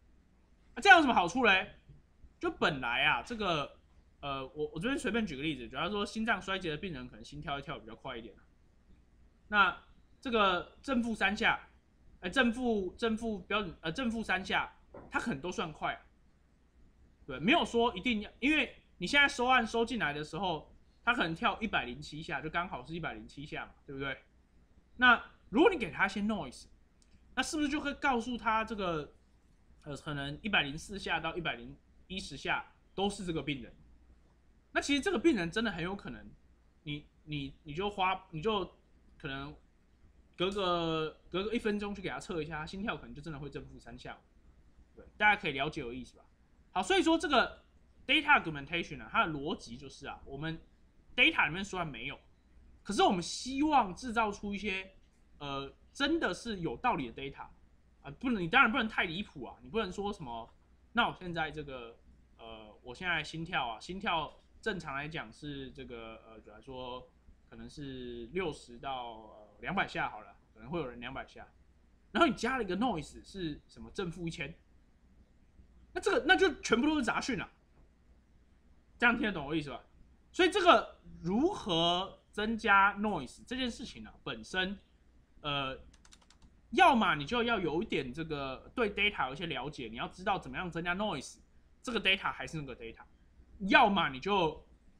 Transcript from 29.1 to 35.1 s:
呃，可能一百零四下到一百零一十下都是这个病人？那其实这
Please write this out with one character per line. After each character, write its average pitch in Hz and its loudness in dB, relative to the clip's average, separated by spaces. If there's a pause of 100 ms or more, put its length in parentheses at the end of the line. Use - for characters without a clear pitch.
呃， 147 -10
可 151 -8
能 143 -6
一 220 -6
百 190 4
零 143 -4
四 190 -12
下 175 -2
到 160 -4
一 175 -4
百 143 -2
零 123 -14 (320)
一 190 -8
十 151 -10
下 147 -2 (300)
都 202 2
是 196 -6
这 175 -4
个 147 -2
病 135 -4
人？ 101 -16 (960)
那 320 2
其 285 2
实 269 2
这 392 0